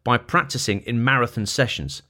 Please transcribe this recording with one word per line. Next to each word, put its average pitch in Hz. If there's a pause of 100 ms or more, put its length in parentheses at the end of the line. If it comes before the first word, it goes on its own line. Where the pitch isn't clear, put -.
by 120
practicing 120
in 117
marathon 120
sessions. 127